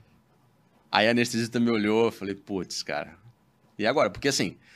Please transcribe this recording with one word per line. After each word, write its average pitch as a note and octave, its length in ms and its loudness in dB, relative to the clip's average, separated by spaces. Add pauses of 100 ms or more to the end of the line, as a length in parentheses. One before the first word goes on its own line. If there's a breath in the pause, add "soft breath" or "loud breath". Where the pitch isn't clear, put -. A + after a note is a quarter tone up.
(920 soft breath)
Aí G#2 160 4
a A#2 40 4
anestesista A#2+ 480 0
me A#2 100 2
olhou, A2 360 2
eu G#2+ 60 2
falei, G2 240 -8
"Putz, G2 460 -8
cara, D#2+ 360 -8 (600)
e G#2 80 -2
agora?" B2+ 240 2
Porque F#2+ 180 -6
assim, C3+ 300 -2 (180 soft breath)